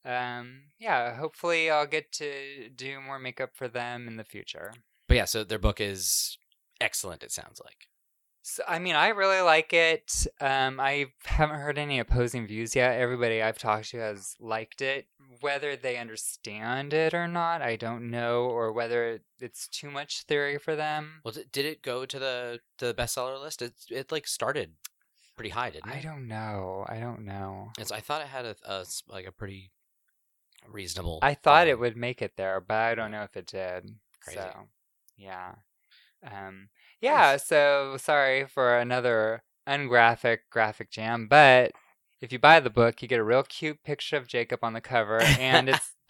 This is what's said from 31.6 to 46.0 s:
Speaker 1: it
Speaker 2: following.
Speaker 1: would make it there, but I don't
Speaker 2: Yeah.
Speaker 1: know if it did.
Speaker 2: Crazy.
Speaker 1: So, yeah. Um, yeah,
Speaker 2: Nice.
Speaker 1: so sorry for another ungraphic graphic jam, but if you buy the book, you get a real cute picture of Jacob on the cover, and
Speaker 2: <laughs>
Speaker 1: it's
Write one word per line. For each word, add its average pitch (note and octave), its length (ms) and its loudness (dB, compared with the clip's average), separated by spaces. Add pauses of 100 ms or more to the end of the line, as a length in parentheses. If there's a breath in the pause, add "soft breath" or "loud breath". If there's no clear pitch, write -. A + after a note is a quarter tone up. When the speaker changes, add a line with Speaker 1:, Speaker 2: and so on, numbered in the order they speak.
Speaker 1:
it D#3 40 4
Speaker 2:
following. A#2 100 0
Speaker 1:
would A#2+ 160 -2
make A#2+ 260 -6
it G2+ 140 -8
there, F#2+ 240 -4
but A2 160 -4
I A2+ 180 0
don't A2 160 -6
Speaker 2:
Yeah. G#2+ 80 -10
Speaker 1:
know G#2+ 60 -8
if - 120 -16
it F2+ 100 -14
did. F#2 380 -8 (380)
Speaker 2:
Crazy. E2 160 -12
Speaker 1:
So, G2 280 -14 (500)
yeah. F#2 380 -14 (760 soft breath)
Um, G2 380 -16 (320 soft breath)
yeah, A#3 320 6
Speaker 2:
Nice. C#3 160 0
Speaker 1:
so C#3+ 500 4
sorry C3+ 480 2
for B2 320 2
another A#2+ 640 0 (240)
ungraphic A#2+ 760 4 (120)
graphic A2 400 -2
jam, A2+ 380 -4
but C3 420 10 (480 soft breath)
if B2 140 -10
you B2+ 60 -8
buy D#3 200 10
the B2+ 100 2
book, A#2 320 4
you B2 60 -10
get A#2 140 2
a - 20 0
real A#2+ 200 4
cute D3+ 420 -8
picture D3 320 -4
of B2 100 -4
Jacob A#2+ 340 -4
on A2+ 120 -4
the A2+ 80 -8
cover, A2+ 400 2
and C3 480 6
Speaker 2:
<laughs> - 0 -
Speaker 1:
it's - 260 -2 (140)